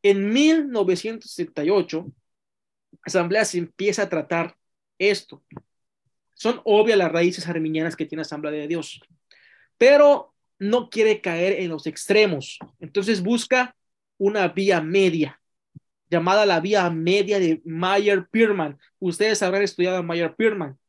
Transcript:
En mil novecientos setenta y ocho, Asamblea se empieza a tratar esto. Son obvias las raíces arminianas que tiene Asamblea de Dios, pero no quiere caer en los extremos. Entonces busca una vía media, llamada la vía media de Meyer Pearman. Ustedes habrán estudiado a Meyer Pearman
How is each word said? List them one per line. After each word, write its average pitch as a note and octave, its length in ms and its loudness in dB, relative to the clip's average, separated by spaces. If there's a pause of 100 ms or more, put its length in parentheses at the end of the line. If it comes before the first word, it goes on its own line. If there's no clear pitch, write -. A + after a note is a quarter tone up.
En G3+ 300 2
mil D4 360 2
novecientos G#3+ 600 -4
setenta D#3+ 320 -8
y D#3+ 60 0
ocho, E3+ 380 -2 (960)
Asamblea F#3 420 0
se F3+ 140 -4
empieza G3 440 -4
a G3 60 -4
tratar E3+ 460 -4 (420)
esto. G3 460 -2 (920)
Son A3+ 300 -4
obvias G#3+ 340 4
las E3+ 140 2
raíces E3+ 360 -2
arminianas D#3+ 480 -4
que D#3 100 -6
tiene D#3 160 -12
Asamblea D3+ 300 -8
de D3 160 -8
Dios, D#3+ 340 -8 (760)
pero C#4+ 560 6 (240)
no G#3+ 320 -2
quiere G#3+ 320 2
caer F3+ 380 -2
en F3+ 100 -4
los D#3 180 -8
extremos. G3 720 0 (200)
Entonces G3 420 -4
busca A#3+ 540 -2 (420)
una G3 300 0
vía F#3+ 340 0
media, E3 580 0 (720)
llamada F#3 360 2
la F3 140 2
vía F#3+ 300 0
media F#3+ 500 0
de D#3+ 240 0
Meyer F#3 640 0
Pearman. G3 500 0 (220)
Ustedes G3+ 420 -2
habrán G3 220 0
estudiado F#3 340 -2
a F3+ 60 -4
Meyer E3+ 320 -4
Pearman G3 420 -2 (120)